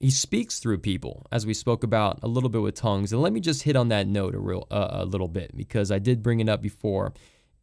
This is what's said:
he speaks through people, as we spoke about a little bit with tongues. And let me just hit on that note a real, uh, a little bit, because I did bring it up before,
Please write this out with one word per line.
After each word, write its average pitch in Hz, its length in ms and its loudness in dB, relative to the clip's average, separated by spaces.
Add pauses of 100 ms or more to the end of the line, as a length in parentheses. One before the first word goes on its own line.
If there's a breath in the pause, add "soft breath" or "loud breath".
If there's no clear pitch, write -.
he 135 100 4
speaks 214 480 0
through 107 200 0
people, 90 520 -6
as 110 160 -2
we 110 80 0
spoke 120 300 0
about 107 380 2
a 113 60 -4
little 123 220 2
bit 113 100 0
with 104 140 -2
tongues. 101 380 0
And 120 100 2
let 180 100 2
me 220 80 -2
just 165 220 -2
hit 147 140 4
on 120 120 4
that 104 200 2
note 98 260 0
a 98 40 -4
real, 92 320 -4
uh, 104 200 0
a 92 140 -4
little 92 240 -2
bit, 85 280 -6
because 101 360 -2
I 101 80 2
did 113 220 2
bring 117 180 4
it 110 80 2
up 107 120 2
before, 101 540 -2 (480 soft breath)